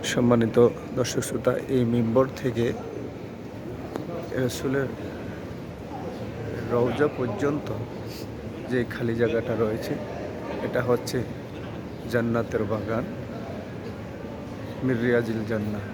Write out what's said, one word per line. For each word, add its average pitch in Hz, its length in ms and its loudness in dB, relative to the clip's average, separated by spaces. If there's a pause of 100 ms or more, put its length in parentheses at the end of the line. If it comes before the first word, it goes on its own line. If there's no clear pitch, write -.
(120)
সম্মানিত 120 460 6 (400)
দর্শক 123 300 0
শ্রোতা, 123 240 2 (220)
এই 127 80 6 (100)
মিম্বর 120 340 6 (140)
থেকে 117 260 2 (1800)
রাসূলের 131 440 0 (1800)
রওজা 120 360 4 (100)
পর্যন্ত 135 500 0 (1000)
যে 127 80 2 (140)
খালি 117 280 0
জায়গাটা 113 420 4
রয়েছে, 110 300 2 (760)
এটা - 220 2
হচ্ছে 123 300 2 (920)
জান্নাতের 117 500 2 (100)
বাগান, 110 320 0 (1800)
মির 131 200 4
রিয়াজিল 117 360 4 (100)
জান্নাহ। 104 440 0